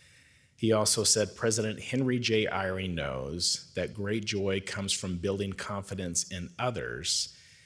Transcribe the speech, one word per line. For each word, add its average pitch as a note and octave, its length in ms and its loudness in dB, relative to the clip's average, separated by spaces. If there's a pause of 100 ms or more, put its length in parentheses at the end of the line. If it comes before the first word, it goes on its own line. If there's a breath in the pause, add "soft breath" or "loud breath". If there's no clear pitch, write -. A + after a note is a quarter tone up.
(560 soft breath)
He A2 160 4
also G#2+ 320 4
said, G2+ 320 4
"President A2 460 0
Henry B2+ 380 2
J. A2 260 4
Eyring F#2+ 480 -2
knows C#2+ 840 -2
that F2 180 -2
great G#2 300 -2
joy G2 380 0
comes G2 320 -2
from F#2 240 -2
building G2 340 0
confidence F#2+ 800 -4
in F2 260 -6
others D#2+ 800 -2 (300 loud breath)